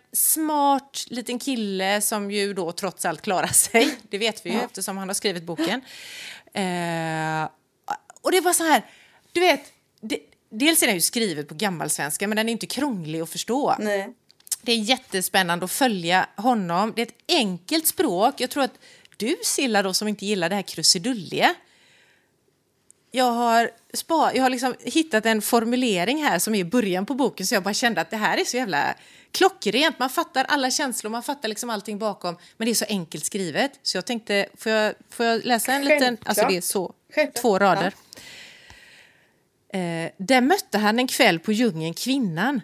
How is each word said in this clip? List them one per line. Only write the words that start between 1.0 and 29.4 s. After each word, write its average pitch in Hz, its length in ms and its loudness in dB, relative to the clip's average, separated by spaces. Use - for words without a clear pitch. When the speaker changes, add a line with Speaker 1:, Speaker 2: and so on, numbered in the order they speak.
Speaker 1:
liten 247 320 -6
kille 208 640 -2
som 202 300 -2
ju 202 220 -2
då 180 180 -4
trots 180 340 -6
allt 160 160 -2
klarar 175 260 0
sig. - 540 4
Speaker 2:
<laughs> - 80 -20
Speaker 1:
Det 202 80 -6
vet 214 280 -4
vi 175 40 -8
ju 180 60 -2
Speaker 2:
Ja. 226 100 0
Speaker 1:
eftersom 190 320 -8
han 190 120 -8
har 196 40 -4
skrivit 180 300 -4
boken. 170 380 -4
Eh, 165 960 -2
och 311 100 0
det 359 100 4
var 349 120 2
så 330 100 0
här, 302 220 4
du - 80 -2
vet, 349 220 4
det, 214 180 -6
dels 302 320 2
är 302 40 4
den 214 80 2
ju 170 60 0
skrivet 165 460 -2
på 160 80 -16
gammalsvenska, 156 720 -4
men 214 80 -2
den 220 140 0
är - 20 -2
inte 214 140 -4
krånglig 180 560 -4
att 165 80 -6
förstå. 262 500 0
Speaker 2:
Nej. 208 340 -2
Speaker 1:
Det 240 100 -2
är 233 40 4
jättespännande 190 920 0
att 185 60 -6
följa 185 640 2
honom. 202 600 0
Det 226 60 -2
är 240 40 -2
ett - 100 -20
enkelt 294 600 0
språk. 240 540 2
Jag 247 80 -4
tror 285 140 -2
att - 160 -6
du, 254 260 -2
Silla, 240 400 0
då, 190 100 -2
som 208 140 -2
inte 208 180 -6
gillar 190 240 0
det 196 60 -2
här 196 60 -2
krusidulliga, 185 920 0
jag 247 200 2
har 233 400 4
spa-, 285 420 2
jag 254 80 4
har 254 60 4
liksom 254 340 -2
hittat 247 420 0
en 220 160 2
formulering 240 840 2
här 226 160 2
som 220 160 0
är 202 40 2
i 185 60 0
början 190 400 0
på 285 80 -6
boken, 247 340 -2
så 240 80 0
jag 190 80 2
bara 196 100 -2
kände 220 280 0
att 165 80 -4
det 220 80 -6
här 208 200 0
är 370 60 0
så - 140 -4
jävla 143 380 0
klockrent. 214 680 2